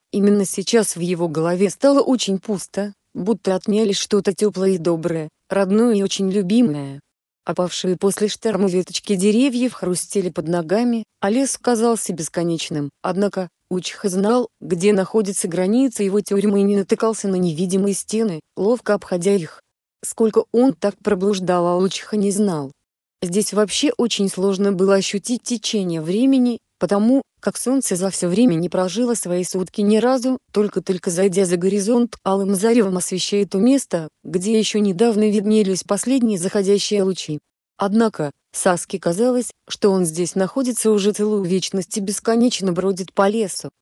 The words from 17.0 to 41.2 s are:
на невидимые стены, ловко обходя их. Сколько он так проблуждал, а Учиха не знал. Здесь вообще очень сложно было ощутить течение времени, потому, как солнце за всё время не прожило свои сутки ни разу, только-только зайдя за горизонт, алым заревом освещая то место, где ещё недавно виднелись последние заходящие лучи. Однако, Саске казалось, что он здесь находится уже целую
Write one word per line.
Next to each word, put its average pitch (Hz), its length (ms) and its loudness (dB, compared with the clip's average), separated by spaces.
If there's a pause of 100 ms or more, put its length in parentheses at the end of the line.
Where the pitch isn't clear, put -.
на 190 80 0
невидимые 185 580 0
стены, 214 460 -4 (160)
ловко 214 380 0
обходя 196 400 0
их. 170 260 -4 (440)
Сколько 220 480 0
он 254 220 4
так 202 240 -4
проблуждал, 185 680 0
а 175 120 2
Учиха 196 400 -2
не 202 120 0
знал. 175 420 -2 (500)
Здесь 190 320 -2
вообще 214 420 0
очень 202 320 0
сложно 196 440 0
было 196 240 2
ощутить 202 460 -4
течение 190 600 -4
времени, 247 560 2 (200)
потому, 214 440 2 (220)
как - 140 -4
солнце 247 360 -2
за 185 140 -2
всё 180 220 -2
время 226 240 4
не 165 160 -2
прожило 185 420 -2
свои 180 320 -2
сутки 185 380 -4
ни 214 160 4
разу, 254 400 0 (120)
только-только 196 600 -2
зайдя 185 340 2
за 175 140 0
горизонт, 208 680 0
алым 196 300 0
заревом 196 420 2
освещая 196 480 -2
то 190 140 -2
место, 196 500 2 (160)
где 190 340 0
ещё 214 200 0
недавно 208 500 2
виднелись 202 560 2
последние 220 540 0
заходящие 196 640 0
лучи. 170 380 -4 (360)
Однако, 202 540 0 (200)
Саске - 480 -2
казалось, 233 520 0 (180)
что - 240 2
он 185 140 2
здесь 165 300 -4
находится 220 540 0
уже 208 220 2
целую 208 300 -2